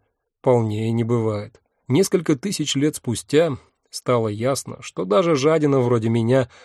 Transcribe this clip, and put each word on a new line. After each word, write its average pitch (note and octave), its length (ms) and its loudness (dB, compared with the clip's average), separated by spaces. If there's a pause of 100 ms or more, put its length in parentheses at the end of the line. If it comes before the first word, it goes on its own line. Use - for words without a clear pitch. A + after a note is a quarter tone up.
(420)
Полнее A2+ 500 0
не A#2 120 0
бывает. A2+ 580 -4 (260)
Несколько E3 480 2
тысяч C3+ 400 -6
лет D3 200 0
спустя C#3 600 -2 (340)
стало A#2+ 360 -2
ясно, A2+ 540 -6
что - 240 -8
даже F#3 300 2
жадина C#3+ 460 2
вроде A#2+ 280 0
меня A#2 400 2 (160)